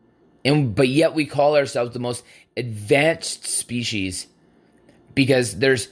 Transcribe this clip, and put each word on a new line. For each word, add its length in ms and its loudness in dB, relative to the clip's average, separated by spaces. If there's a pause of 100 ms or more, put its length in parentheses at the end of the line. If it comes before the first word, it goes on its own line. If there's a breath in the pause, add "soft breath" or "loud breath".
(440)
And, 320 2
but 120 2
yet 260 2
we 120 0
call 300 2
ourselves 360 -2
the 60 -10
most 260 -6 (320 loud breath)
advanced 920 -2
species 840 -6 (840 soft breath)
because 440 2
there's 340 2